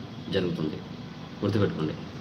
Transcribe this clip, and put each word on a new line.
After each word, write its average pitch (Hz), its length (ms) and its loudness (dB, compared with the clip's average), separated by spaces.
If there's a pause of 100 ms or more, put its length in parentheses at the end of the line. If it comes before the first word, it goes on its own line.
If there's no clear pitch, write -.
(360)
జరుగుతుంది. 85 420 2 (640)
గుర్తుపెట్టుకోండి. 92 540 4 (260)